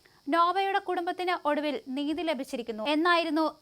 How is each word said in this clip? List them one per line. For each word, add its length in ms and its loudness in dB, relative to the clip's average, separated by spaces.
നോവയുടെ 500 2
കുടുംബത്തിന് 720 -2
ഒടുവിൽ 400 0
നീതി 340 -2
ലഭിച്ചിരിക്കുന്നു 640 -4
എന്നായിരുന്നു 720 2